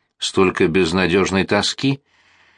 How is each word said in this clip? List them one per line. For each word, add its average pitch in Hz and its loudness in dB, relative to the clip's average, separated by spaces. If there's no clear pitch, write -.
столько 92 0
безнадёжной 90 0
тоски, 120 -2